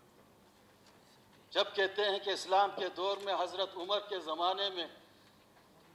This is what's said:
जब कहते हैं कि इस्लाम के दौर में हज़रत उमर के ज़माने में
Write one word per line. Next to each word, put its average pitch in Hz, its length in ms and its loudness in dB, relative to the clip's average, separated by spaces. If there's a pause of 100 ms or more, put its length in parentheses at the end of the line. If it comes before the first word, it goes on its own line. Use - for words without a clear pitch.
(1500)
जब 196 220 2
कहते 190 280 2
हैं 202 180 2
कि 196 120 -2
इस्लाम 190 380 4
के 185 180 -4
दौर 190 300 -2
में 196 160 -2
हज़रत 185 420 -2
उमर 190 220 -2
के 196 220 -6
ज़माने 175 500 0
में 170 200 -6 (1040)